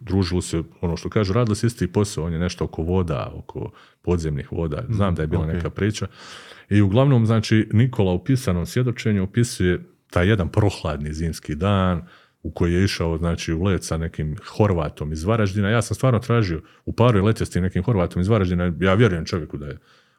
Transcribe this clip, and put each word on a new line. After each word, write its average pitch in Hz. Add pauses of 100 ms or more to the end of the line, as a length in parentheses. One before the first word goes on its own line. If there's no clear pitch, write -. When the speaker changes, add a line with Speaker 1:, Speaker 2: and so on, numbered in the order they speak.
Speaker 1:
družili 90
se, 82 (180)
ono 85
što -
kažu, 98
radili 110
se 117
isti 113
posao, 101
on 85
je 82
nešto 87
oko -
voda, 82
oko - (320)
podzemnih 80
voda, 82
znam 101
Speaker 2:
Mhm, 87
Speaker 1:
da 78
je 78
bila 80
Speaker 2:
ok. 78
Speaker 1:
neka 85
priča. 98 (640)
I 104
uglavnom, 117
znači, 110
Nikola 107
u 90
pisanom 95
svjedočenju 113
opisuje 92 (260)
taj 90
jedan 101
prohladni 76
zimski 80
dan 92 (400)
u 85
koji 85
je 90
išao, 85
znači, 85
u 80
let 92
sa -
nekim 80 (100)
Horvatom 85
iz 80
Varaždina. 104
Ja 113
sam -
stvarno 127
tražio, 101 (220)
u -
paru 113
je 92
letio 107
s -
tim 90
nekim 92
Horvatom 90
iz 92
Varaždina, 90
ja 95
vjerujem 92
čovjeku 76
da 71
je, - (400)